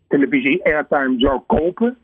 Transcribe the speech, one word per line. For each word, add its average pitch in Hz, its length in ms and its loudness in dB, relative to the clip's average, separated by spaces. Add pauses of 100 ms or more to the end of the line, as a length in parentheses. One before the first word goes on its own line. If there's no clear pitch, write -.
televisie 139 560 0
airtime 143 540 0
zou 131 280 0
kopen. 226 560 -2